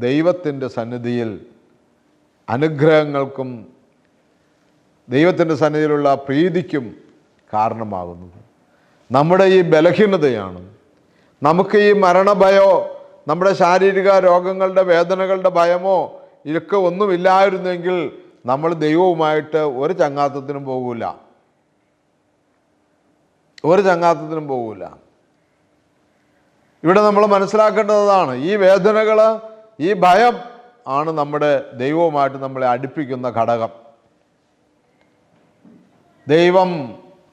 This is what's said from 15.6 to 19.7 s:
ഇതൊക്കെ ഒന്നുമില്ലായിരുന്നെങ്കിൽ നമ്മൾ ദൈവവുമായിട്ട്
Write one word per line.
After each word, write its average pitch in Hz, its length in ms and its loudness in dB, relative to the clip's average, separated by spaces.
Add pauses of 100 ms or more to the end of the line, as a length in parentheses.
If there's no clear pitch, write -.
ഇതൊക്കെ 160 260 -4 (120)
ഒന്നുമില്ലായിരുന്നെങ്കിൽ 185 1080 0 (540)
നമ്മൾ 151 200 -2 (140)
ദൈവവുമായിട്ട് 156 760 0 (220)